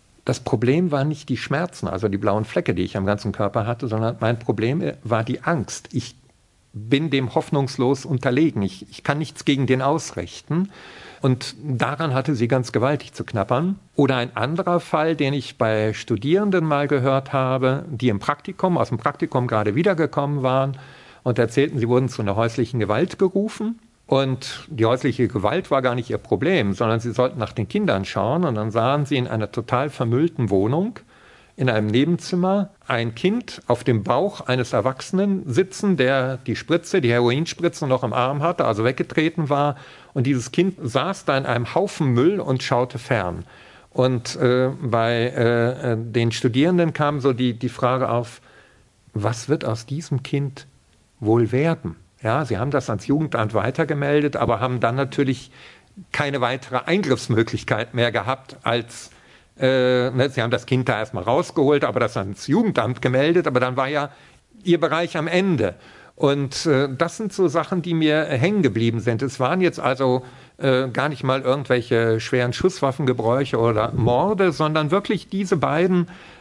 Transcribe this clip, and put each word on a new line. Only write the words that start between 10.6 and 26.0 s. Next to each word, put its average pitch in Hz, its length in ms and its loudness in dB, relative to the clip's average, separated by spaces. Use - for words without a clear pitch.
Und - 420 0
daran 143 520 -2
hatte 135 200 0
sie 113 140 2
ganz 127 240 0
gewaltig 135 400 0
zu - 100 -8
knabbern. 127 560 -2
Oder 135 220 4
ein 120 200 -4
anderer 165 440 0
Fall, 160 340 0
den 139 200 0
ich - 220 -6
bei 110 360 2
Studierenden 165 720 0
mal 143 240 0
gehört 135 440 0
habe, 131 560 0
die 127 200 0
im 101 100 2
Praktikum, 175 580 -2
aus 120 120 0
dem 113 100 -2
Praktikum 139 480 -2
gerade 107 300 0
wiedergekommen 147 680 0
waren, 131 340 0
und 117 140 0
erzählten, 139 400 2
sie 117 100 0
wurden 127 200 4
zu - 140 -6
einer 101 140 0
häuslichen 117 420 0
Gewalt 107 400 0
gerufen. 208 600 -2
Und 135 600 -2
die 113 160 0
häusliche 123 440 2
Gewalt 113 420 -2
war 135 120 2
gar 123 120 0
nicht 117 160 -4